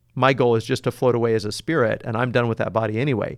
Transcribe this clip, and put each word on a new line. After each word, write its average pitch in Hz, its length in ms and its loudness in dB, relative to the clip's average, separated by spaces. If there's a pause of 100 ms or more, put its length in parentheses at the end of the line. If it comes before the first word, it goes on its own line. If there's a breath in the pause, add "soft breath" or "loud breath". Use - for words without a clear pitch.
(160)
My 131 180 4
goal 120 220 4
is 110 100 0
just 131 200 -2
to 123 60 0
float 123 240 0
away 117 200 2
as 104 100 -2
a 107 60 -4
spirit, 113 520 -2
and 113 140 -6
I'm 123 140 -2
done 120 160 2
with 113 100 -2
that 98 160 -4
body 110 260 -2
anyway," 127 380 -2